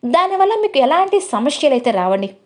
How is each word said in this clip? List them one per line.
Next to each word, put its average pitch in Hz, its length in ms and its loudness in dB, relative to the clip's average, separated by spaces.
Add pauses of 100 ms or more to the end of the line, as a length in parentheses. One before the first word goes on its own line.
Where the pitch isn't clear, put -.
దానివల్ల 381 560 0
మీకు 427 160 -2
ఎలాంటి 349 420 2
సమస్యలు 262 540 0
అయితే 247 180 0
రావండి. 196 380 -2 (160)